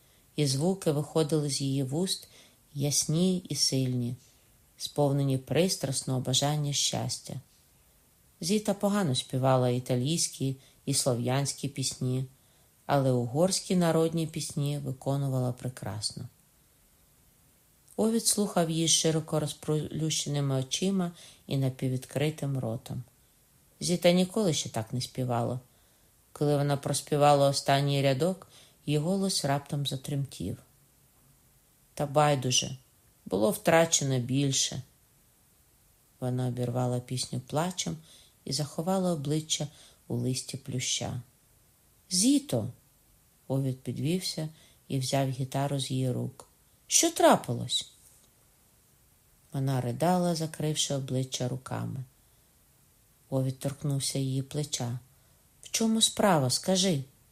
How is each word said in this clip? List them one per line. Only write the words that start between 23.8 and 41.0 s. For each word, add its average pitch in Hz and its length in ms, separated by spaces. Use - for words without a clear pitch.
Зіта 175 320
ніколи 185 420
ще - 140
так - 240
не 123 80
співала. 123 600
Коли 147 240
вона 143 200
проспівала 143 720
останній 139 540
рядок, 151 460
її 147 120
голос 190 460
раптом 143 420
затремтів. 135 720
«Та 147 120
байдуже, 135 720
було 214 260
втрачено 165 680
більше». 131 640
Вона 127 280
обірвала 123 520
пісню 127 400
плачем 165 560
і - 80
заховала 175 600
обличчя 151 560
у 120 80
листі 127 400
плюща. 131 640